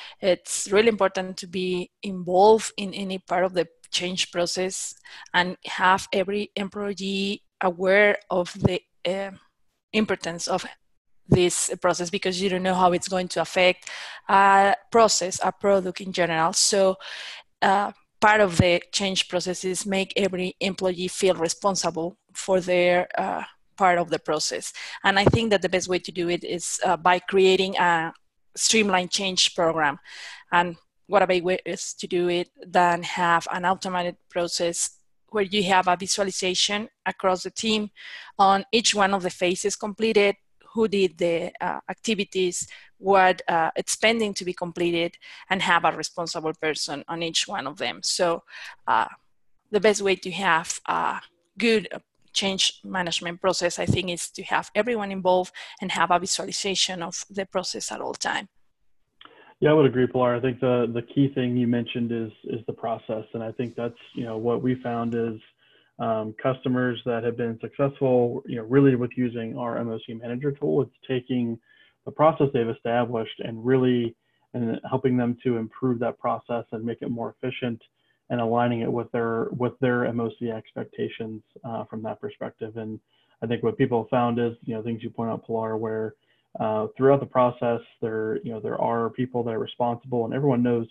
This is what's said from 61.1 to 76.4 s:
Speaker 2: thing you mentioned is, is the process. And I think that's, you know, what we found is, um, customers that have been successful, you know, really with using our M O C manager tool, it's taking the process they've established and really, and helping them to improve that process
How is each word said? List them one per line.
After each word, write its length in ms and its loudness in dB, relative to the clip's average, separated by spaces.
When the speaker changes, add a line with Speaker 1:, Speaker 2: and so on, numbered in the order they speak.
Speaker 2:
thing 240 0
you 100 2
mentioned 440 -2
is, 200 -4
is 240 -8
the 60 -8
process. 600 -6
And 100 -8
I 80 -8
think 240 -8
that's, 220 -6
you 100 -8
know, 140 -6
what 240 0
we 140 0
found 400 -4
is, 260 -4
um, 440 -4
customers 640 -2
that 180 -2
have 120 -2
been 240 -4
successful, 840 0
you 100 -8
know, 80 -8
really 320 6
with 220 -2
using 400 -4
our 200 -4
M 120 -4
O 160 -6
C 80 -12
manager 400 -4
tool, 280 0
it's 140 -6
taking 540 -2
the 60 -10
process 420 4
they've 160 0
established 720 -2
and 260 -8
really, 500 2
and 260 -4
helping 280 0
them 260 0
to 140 0
improve 420 -2
that 200 -2
process 520 -4